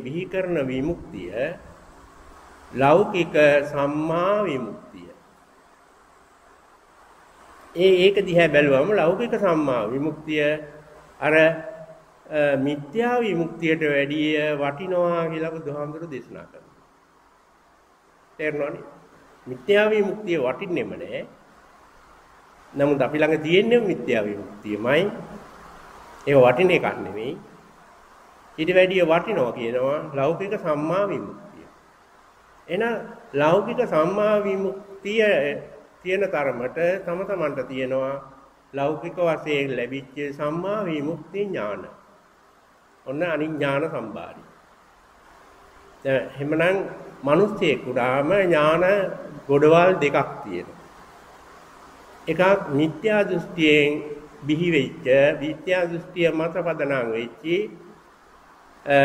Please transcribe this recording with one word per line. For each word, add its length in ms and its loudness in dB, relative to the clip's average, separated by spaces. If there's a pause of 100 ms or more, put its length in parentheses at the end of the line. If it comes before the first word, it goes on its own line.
බිහි 240 -8
කරන 380 -4
විමුක්තිය 680 -6 (1400)
ලෞකික 640 2 (280)
සම්මා 800 -2
විමුක්තිය. 680 -8 (2750)
ඒ, 260 4
ඒක 180 4
දිහා 300 4
බැලුවම 440 4
ලෞකික 420 2
සම්මා 520 2
විමුක්තිය 560 -4 (760)
අර, 140 2
අ, 1200 0
මිත්‍යා 640 -2
විමුක්තියට 640 0
වැඩිය 720 0
වටිනවා 720 -2
කියලා 240 -6
බුදුහාමුදුරු 560 -10
දේශනා 380 -14
කරනවා. 260 -20 (1600)
තේරුණානේ? 520 -6 (640)
මිත්‍යා 420 2
විමුක්තිය 500 0
වටින්නේම 520 -4
නෑ. 300 -10 (1500)
නමුත් 300 2
අපි 160 0
ළඟ 240 2
තියෙන්නේ 380 4
මිත්‍යා 440 -2
විමුක්තියමයි. 800 -2 (1160)
ඒක 180 4
වටින 320 8
එකක් 160 2 (120)
නෙවෙයි. 340 -8 (1300)
ඊට 120 -2
වැඩිය 340 4
වටිනවා 480 2
කියනවා 460 -2 (120)
ලෞකික 440 -2
සම්මා 520 -2
විමුක්තිය. 600 -10 (1000)
එහෙනම් 260 -2 (360)
ලෞකික 520 2
සම්මා 560 2
විමුක්තිය 840 -2 (720)
තියෙන 260 -4
තරමට 560 -2 (220)
තම 220 -6
තමන්ට 400 -4
තියෙනවා 520 -4 (560)
ලෞකික 480 -4
වශයෙන් 540 0
ලැබිච්ච 440 -6 (140)
සම්මා 540 -4
විමුක්ති 560 -6
ඥාන. 420 -6 (1200)
ඔන්න 160 -6
අනිඥාන 600 -2
සම්භාරය. 580 -10 (1600)
දැන් 260 0
එහෙමනම් 520 0 (420)
මිනිස්සෙකුටම 1120 0 (100)
ඥාන 420 4 (600)
ගොඩවල් 540 6
දෙකක් 320 0 (100)
තියෙනවා. 420 -12 (1400)
එකක් 480 2
මිත්‍යා 520 0
දෘෂ්ටියෙන් 680 2 (480)
බිහි 320 -2
වෙච්ච, 360 0 (300)
මිත්‍යා 500 -2
දෘෂ්ටිය 420 -2
මත 280 -4
පදනම් 520 -2
වෙච්ච, 360 -6 (1400)
අ, 180 4